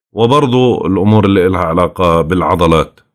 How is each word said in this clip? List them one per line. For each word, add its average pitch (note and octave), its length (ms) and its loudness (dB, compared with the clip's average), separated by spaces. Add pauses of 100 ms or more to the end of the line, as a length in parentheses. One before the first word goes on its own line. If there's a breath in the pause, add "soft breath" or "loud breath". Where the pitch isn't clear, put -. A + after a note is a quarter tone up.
(120)
وبرضو B2 760 0
الأمور G#2 380 2
اللي G2 220 2
إلها F2+ 160 -2
علاقة E2+ 580 0
بالعضلات E2 760 -2 (160)